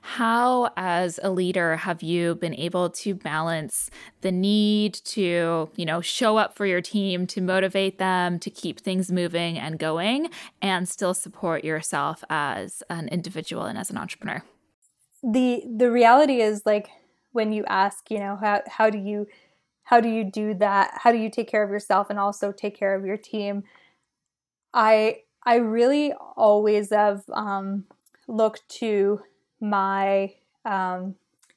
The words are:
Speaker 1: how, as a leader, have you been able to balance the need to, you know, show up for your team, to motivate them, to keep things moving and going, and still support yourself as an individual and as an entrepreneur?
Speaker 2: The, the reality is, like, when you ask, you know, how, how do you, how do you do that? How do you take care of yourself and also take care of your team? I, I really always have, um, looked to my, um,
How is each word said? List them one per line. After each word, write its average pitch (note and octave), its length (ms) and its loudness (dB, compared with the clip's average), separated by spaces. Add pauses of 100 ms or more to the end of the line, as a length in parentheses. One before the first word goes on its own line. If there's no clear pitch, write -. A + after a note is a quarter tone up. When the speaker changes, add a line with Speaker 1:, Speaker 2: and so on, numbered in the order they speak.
Speaker 1:
how, A#3+ 720 0
as F3+ 480 -2
a G3 60 0
leader, F3+ 480 0
have E3+ 260 -6
you E3+ 320 0
been E3+ 200 -6
able F3 340 -2
to F#3+ 260 -6
balance D#3+ 760 -4 (320)
the F#3 100 -2
need G#3 640 2
to, E3+ 800 -2
you F3 100 -6
know, E3 160 -2
show A3 360 0
up - 180 0
for G#3 100 -4
your F3+ 160 2
team, F#3 460 -2
to F#3+ 140 -6
motivate F#3+ 560 0
them, F3+ 420 0
to - 100 -10
keep - 300 -10
things F#3 320 -2
moving E3+ 460 -2
and D#3 220 -8
going, G3+ 500 -2 (320)
and F#3 280 0
still F#3 240 -2
support - 500 -4
yourself D#3 640 -4
as C#3+ 600 -4
an E3 200 -8
individual F3 540 -6
and - 140 -8
as - 120 -8
an - 80 -8
entrepreneur? - 460 -10 (800)
Speaker 2:
The, B3 400 2 (140)
the A#3+ 140 4
reality B3 500 8
is, G#3+ 240 0
like, G#3 240 0 (420)
when G#3+ 220 0
you G#3+ 140 -2
ask, G3 440 -2
you G#3+ 80 -2
know, G3+ 160 -4
how, G#3 320 0
how A3 220 2
do G#3+ 80 -2
you, G#3 300 -6 (560)
how A#3+ 180 6
do A3+ 80 0
you A3+ 140 -2
do G#3+ 320 -4
that? G3 400 2
How - 160 4
do A#3 60 2
you A3 120 -2
take A3 180 -4
care G#3+ 160 0
of G3+ 60 -2
yourself G3+ 400 0
and G3+ 100 -4
also G3+ 320 -2
take G3+ 260 -8
care G3 180 0
of G3 100 -6
your G3 120 -4
team? G3+ 460 -6 (1120)
I, A3 480 4 (240)
I A#3+ 100 6
really A#3+ 580 2 (220)
always G#3 540 4
have, G#3 420 4
um, G3 540 -4 (420)
looked A3 400 0 (120)
to G#3 420 0 (380)
my, G3 720 0 (320)
um, F#3+ 500 -4 (420)